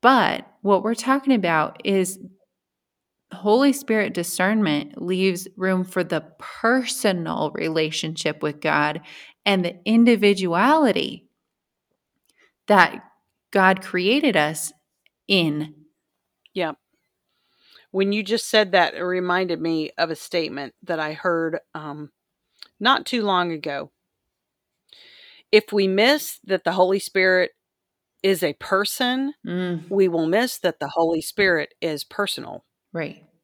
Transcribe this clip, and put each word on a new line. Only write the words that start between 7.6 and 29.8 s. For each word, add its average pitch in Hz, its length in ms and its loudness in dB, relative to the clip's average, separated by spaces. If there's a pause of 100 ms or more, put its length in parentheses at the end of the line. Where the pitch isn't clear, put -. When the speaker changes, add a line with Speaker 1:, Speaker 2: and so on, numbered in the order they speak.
Speaker 1:
with 151 180 -4
God 151 400 0 (460)
and 190 180 2
the 170 120 -6 (120)
individuality 208 1400 2 (1400)
that 196 340 6 (480)
God 190 320 4
created 214 540 0
us 156 360 -2 (540)
in. 151 480 0 (800)
Speaker 2:
Yeah. 165 180 -4 (1200)
When 196 200 0
you 214 100 -2
just 214 260 -4
said 214 240 2
that, 180 220 4
it - 80 -8
reminded 180 580 -2
me 160 380 -2
of 165 120 -2
a 160 60 -8
statement 143 680 -8
that 175 160 -6
I 156 140 -6
heard, 165 480 -2 (140)
um, 151 360 -14 (680)
not 247 260 0
too 240 160 -4
long 180 300 0
ago. 151 380 -8 (1600)
"If 214 180 4
we 202 160 2
miss 220 580 0
that 190 200 -2
the 170 80 0
Holy 185 260 2
Spirit 185 540 0 (720)
is 190 200 0
a 147 120 -2
person, 254 800 -2 (120)
Speaker 1:
Mm. 180 440 -4